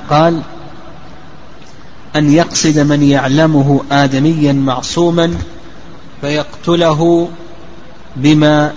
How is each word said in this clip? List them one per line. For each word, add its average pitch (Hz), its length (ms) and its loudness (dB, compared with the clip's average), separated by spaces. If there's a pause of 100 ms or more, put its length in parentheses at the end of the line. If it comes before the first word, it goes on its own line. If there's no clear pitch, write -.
(100)
قال: 160 300 2 (1800)
"أن 151 160 4
يقصد 160 460 2
من 147 240 2
يعلمه 139 800 4 (120)
آدميا 143 600 2
معصوما 165 840 0 (840)
فيقتله 170 1080 2 (880)
بما 151 600 4